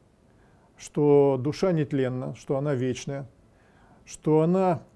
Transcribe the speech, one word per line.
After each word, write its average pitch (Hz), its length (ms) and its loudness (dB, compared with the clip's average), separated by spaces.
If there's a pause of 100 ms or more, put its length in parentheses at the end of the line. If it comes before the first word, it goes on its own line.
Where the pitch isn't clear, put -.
(760)
что 143 640 2
душа 151 320 -2
нетленна, 135 640 -4
что - 220 -6
она 143 180 -2
вечная, 127 520 -6 (760)
что 156 380 0
она, 180 400 0 (140)